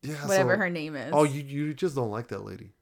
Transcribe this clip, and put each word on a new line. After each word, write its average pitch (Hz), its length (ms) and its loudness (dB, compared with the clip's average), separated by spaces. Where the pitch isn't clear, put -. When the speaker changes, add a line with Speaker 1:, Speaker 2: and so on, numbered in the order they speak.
Speaker 1:
Yeah, 147 240 -8
Speaker 2:
Whatever 190 280 4
Speaker 1:
so 208 40 0
Speaker 2:
her 185 120 0
name 156 260 -6
is. 131 180 -6
Speaker 1:
Oh, 147 100 8
you, 143 180 0
you 143 320 -4
just 151 200 -2
don't 123 160 0
like 113 180 -6
that 101 160 -6
lady. 98 380 -12